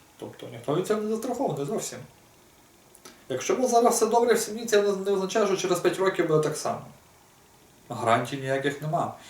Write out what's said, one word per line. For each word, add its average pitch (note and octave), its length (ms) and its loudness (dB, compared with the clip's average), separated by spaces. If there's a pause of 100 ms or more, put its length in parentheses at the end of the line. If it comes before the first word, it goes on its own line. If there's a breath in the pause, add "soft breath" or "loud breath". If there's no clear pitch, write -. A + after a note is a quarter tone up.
(180)
Тобто - 340 -12
ніхто B2 220 -4
від F#3 120 0
цього G#3+ 140 0
не G#3+ 80 -4
застрахований A3 580 -2
зовсім. E3 320 -6 (1300 loud breath)
Якщо C3 280 0
б B3 100 2
зараз A#3 280 6
все A3 120 2
добре A#3 280 4
в - 40 2
сім'ї, A3+ 280 -6
це G#3 160 4
не, G3+ 100 2
не F#3+ 180 -2
означає, G3 360 0
що F#3+ 100 2
через F3 240 0
п'ять F3 180 0
років F#3 300 2
буде D#3 120 4
так D3 160 0
само. - 240 -4 (1080)
Гарантій B2 480 2
ніяких C3+ 460 -2
нема. D#3 320 -2 (160 loud breath)